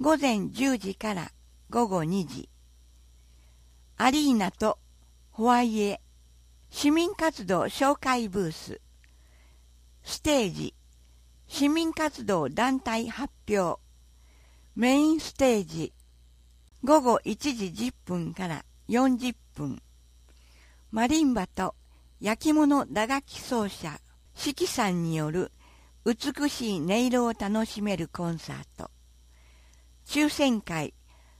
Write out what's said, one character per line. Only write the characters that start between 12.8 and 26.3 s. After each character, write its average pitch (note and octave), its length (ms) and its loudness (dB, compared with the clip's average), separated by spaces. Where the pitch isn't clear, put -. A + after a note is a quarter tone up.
体 A3+ 280 -4
発 A3+ 240 -8
表。 F#3+ 320 0
メ B3 220 4
イ D#4 160 6
ン D#4+ 80 0
ス - 140 -10
テ B3 260 4
ー F#3 40 -4
ジ、 D#3+ 280 -8
午 C#4+ 180 8
後 A#3+ 220 4
一 A#3+ 300 -4
時 G3 180 -6
十 A3+ 200 -4
分 E3+ 300 -6
か F#3+ 140 -6
ら D#3 160 -8
四 B3+ 280 4
十 B3 180 -4
分。 C#3+ 280 -8
マ A3 160 0
リ D#4 160 2
ン C4 120 4
バ F#3 120 -2
と - 280 -6
焼 A3 280 -2
き D4+ 40 6
物 D4 340 4
打 G#3+ 200 -2
楽 C4+ 200 -2
器 - 120 -18
奏 A3 300 -2
者、 D3+ 320 -12
四 C#4+ 200 -6
季 - 120 -2
さ G#3+ 240 0
ん F3 120 0
に E3 140 -2
よ D#3 140 -2
る F3 200 -2
美 C#4 460 -2